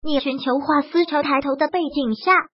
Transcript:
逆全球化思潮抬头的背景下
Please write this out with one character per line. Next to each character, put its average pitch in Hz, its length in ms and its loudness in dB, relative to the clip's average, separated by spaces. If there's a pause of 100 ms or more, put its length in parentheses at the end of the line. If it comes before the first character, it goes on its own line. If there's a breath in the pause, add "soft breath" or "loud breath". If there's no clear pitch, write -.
逆 294 160 0
全 269 180 -4
球 269 220 -2
化 285 240 0
思 339 220 2
潮 294 180 -2
抬 277 180 2
头 277 140 -2
的 302 120 0
背 359 140 -2
景 269 320 -2
下 359 180 0 (260)